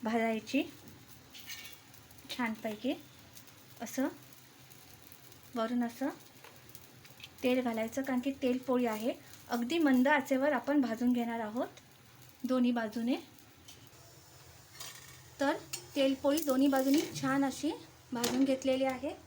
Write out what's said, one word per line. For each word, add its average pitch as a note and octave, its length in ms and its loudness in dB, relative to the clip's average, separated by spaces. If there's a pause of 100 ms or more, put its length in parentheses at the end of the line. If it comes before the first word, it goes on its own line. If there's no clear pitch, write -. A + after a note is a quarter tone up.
भाजायची A3+ 580 0 (1700)
छानपैकी. A3 640 -4 (880)
असं C4 260 -4 (1500)
वरून A#3+ 280 -2
असं B3 260 -4 (1300)
तेल B3+ 180 2
घालायचं, A3+ 400 -4
कारण C4+ 180 0
की C4+ 120 -2 (100)
तेल B3+ 160 2 (100)
पोळी B3 180 2
आहे. A3 280 -2 (360)
अगदी B3 280 0
मंद C4 300 6
आचेवर C#4+ 440 2
आपण C#4 300 2
भाजून A#3+ 320 0
घेणार A#3 260 -2
आहोत A#3 400 -6 (640)
दोन्ही B3 280 4
बाजूने. A#3 440 -2 (2250)
तर C#4+ 160 2 (400)
तेल C4+ 180 4 (100)
पोळी D4 220 4
दोन्ही C4+ 220 4
बाजूनी C#4 340 6 (200)
छान C#4 240 2
अशी - 260 -2 (400)
भाजून A#3+ 320 0
घेतलेली C4 420 0
आहे. C4 280 -4 (120)